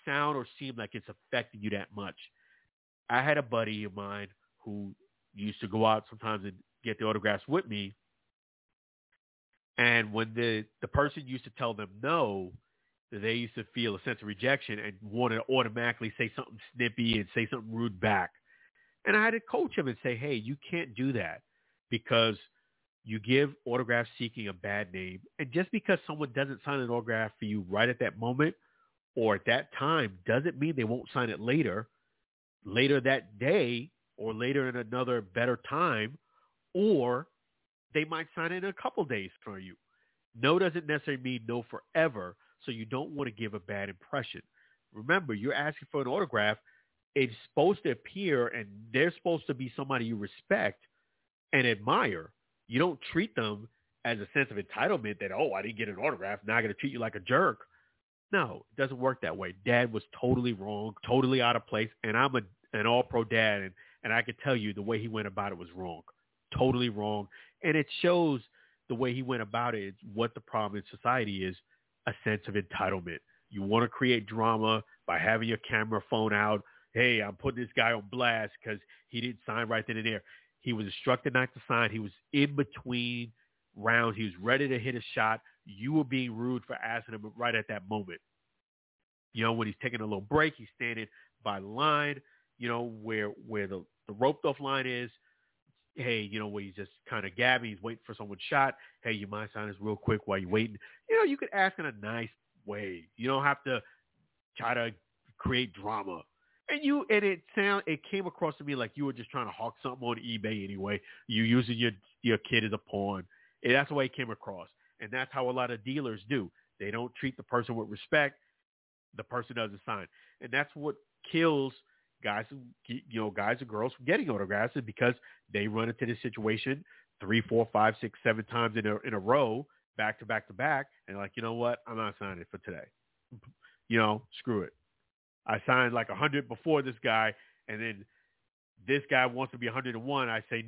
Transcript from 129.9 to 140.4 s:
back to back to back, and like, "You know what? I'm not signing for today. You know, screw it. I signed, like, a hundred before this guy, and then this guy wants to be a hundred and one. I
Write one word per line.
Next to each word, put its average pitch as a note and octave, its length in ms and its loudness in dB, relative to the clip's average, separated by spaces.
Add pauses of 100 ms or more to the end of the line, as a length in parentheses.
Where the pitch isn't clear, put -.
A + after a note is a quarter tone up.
back A2 220 0
to A2+ 80 -16
back A2 200 -2
to - 60 -20
back, C#3 340 0 (220)
and G2 80 -10
like, G2+ 180 -8
"You A#2 80 -6
know A2+ 120 -4
what? A#2+ 320 0
I'm A#2 100 -8
not A2 220 -4
signing F#2 320 -8
for - 80 -12
today. - 260 -12 (1040)
You A2+ 100 4
know, G#2+ 240 4 (160)
screw G#2+ 240 -2
it. - 100 -8 (760)
I A2 200 0
signed, B2+ 280 6
like, A2+ 160 0
a G2 40 -4
hundred C#3+ 340 0
before C#3+ 340 0
this C3 200 -8
guy, A2 320 2 (340)
and A2 120 -8
then G#2+ 240 -6 (800)
this C#3 240 2
guy B2+ 160 4
wants B2+ 260 -4
to B2 60 -14
be A#2+ 80 -6
a A2 60 -2
hundred B2+ 240 -4
and A2+ 80 -8
one. C3+ 240 -2
I A2+ 220 -2